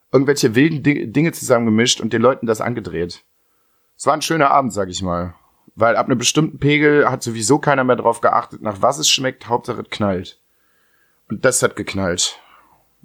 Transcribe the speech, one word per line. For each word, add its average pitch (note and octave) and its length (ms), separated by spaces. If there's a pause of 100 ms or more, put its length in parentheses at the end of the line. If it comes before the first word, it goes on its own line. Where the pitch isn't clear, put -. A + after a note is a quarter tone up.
(120)
Irgendwelche C3+ 420
wilden D3 300
Di-, D3 280
Dinge D3+ 200
zusammengemischt A#2 680
und A2 120
den A2+ 80
Leuten B2+ 240
das A2+ 160
angedreht. F2+ 600 (760)
Es - 80
war C#3 80
ein D3+ 80
schöner D#3 300
Abend, C3 220
sag G2 160
ich F2 120
mal. F2 320 (420)
Weil A2+ 200
ab A2+ 120
einem C3 100
bestimmten D3 420
Pegel D3 500
hat B2+ 140
sowieso A#2 340
keiner C#3 260
mehr B2 120
drauf A2+ 240
geachtet, - 420
nach G2+ 200
was C3 160
es D3+ 120
schmeckt, - 380
Hauptsache A#2 340
es - 80
knallt. F#2+ 500 (920)
Und G#2+ 160
das B2+ 180
hat - 120
geknallt. F#2 640 (640)